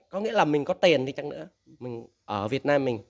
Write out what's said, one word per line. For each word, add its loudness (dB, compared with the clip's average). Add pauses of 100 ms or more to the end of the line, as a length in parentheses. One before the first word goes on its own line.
Có -6
nghĩa -4
là 4
mình 2
có -2
tiền 4
thì -8
chăng -10
nữa, -12 (300)
mình -10 (180)
ở -4
Việt -4
Nam 2
mình -2 (120)